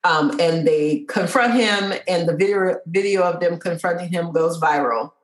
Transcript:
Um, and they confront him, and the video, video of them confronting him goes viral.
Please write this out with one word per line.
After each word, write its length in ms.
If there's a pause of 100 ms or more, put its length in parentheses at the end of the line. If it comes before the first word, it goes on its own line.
Um, 340
and 280
they 320 (100)
confront 460
him, 380 (140)
and 220
the 60
video, 500
video 380
of 180
them 180
confronting 500
him 220
goes 300
viral. 500 (120)